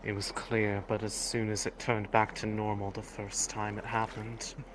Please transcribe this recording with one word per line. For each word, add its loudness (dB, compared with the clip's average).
It -2
was -2
clear, 2
but 0
as -2
soon 0
as 0
it -4
turned 0
back 6
to -4
normal 0
the -4
first -4
time -2
it -6
happened -2